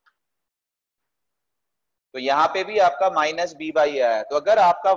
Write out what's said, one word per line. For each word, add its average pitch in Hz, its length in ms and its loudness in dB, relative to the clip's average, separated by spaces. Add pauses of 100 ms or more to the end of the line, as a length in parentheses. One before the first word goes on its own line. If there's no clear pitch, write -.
(2250)
तो 131 40 -12
यहाँ 139 300 0
पे 190 160 -4
भी 214 160 -4
आपका 185 320 2
minus 160 420 -4
b 156 180 -10
by 151 140 2
a 143 140 -4
आया। 113 240 0
तो 147 120 -6
अगर 196 240 2
आपका 180 360 2